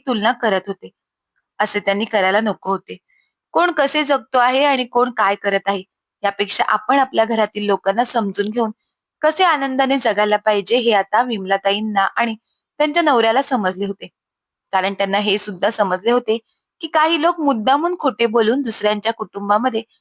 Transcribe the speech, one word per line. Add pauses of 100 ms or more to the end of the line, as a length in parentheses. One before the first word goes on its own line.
तुलना
करत
होते. (720)
असे
त्यांनी
करायला
नको
होते. (560)
कोण
कसे
जगतो
आहे
आणि
कोण
काय
करत
आहे (400)
यापेक्षा
आपण
आपल्या
घरातील
लोकांना
समजून
घेऊन (500)
कसे
आनंदाने
जगायला
पाहिजे
हे
आता
विमलाताईंना (100)
आणि (440)
त्यांच्या
नवऱ्याला
समजले
होते. (640)
कारण
त्यांना
हे
सुद्धा
समजले
होते (440)
की
काही
लोक
मुद्दामून
खोटे
बोलून
दुसऱ्यांच्या
कुटुंबामध्ये (180)